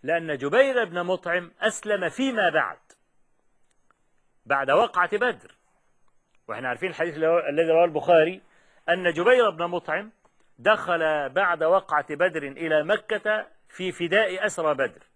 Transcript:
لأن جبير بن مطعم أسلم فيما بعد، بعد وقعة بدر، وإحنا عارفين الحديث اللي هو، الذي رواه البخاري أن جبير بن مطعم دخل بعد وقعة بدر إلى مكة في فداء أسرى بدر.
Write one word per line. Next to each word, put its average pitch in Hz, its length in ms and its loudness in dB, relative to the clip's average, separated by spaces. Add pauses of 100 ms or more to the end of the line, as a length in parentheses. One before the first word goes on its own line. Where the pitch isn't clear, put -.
لأن 165 340 -4
جبير 240 480 2
بن 175 180 -6
مطعم 175 560 -4
أسلم 208 500 -2
فيما 226 400 -2
بعد، 135 280 -2 (1700)
بعد 139 260 -2
وقعة 180 460 2
بدر، - 380 -4 (920)
وإحنا 120 220 -8
عارفين 123 200 -6
الحديث 165 260 -4
اللي 156 120 0
هو، 170 120 4
الذي 156 320 0
رواه 165 140 6
البخاري 165 560 2 (480)
أن 175 220 0
جبير 214 380 4
بن 165 140 -6
مطعم 175 480 -6 (480)
دخل 156 680 0
بعد 170 340 0
وقعة 156 520 0
بدر 160 280 -2
إلى 151 400 -2
مكة 214 640 -2 (220)
في 185 220 -8
فداء 185 540 -2
أسرى 160 280 -2
بدر. 131 300 -4 (120)